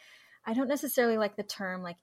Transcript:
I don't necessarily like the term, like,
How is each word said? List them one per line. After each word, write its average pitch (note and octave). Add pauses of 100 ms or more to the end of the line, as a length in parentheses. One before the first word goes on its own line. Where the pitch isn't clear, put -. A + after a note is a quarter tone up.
(460)
I A3+
don't C4
necessarily B3
like G#3
the G#3
term, F#3
like, F3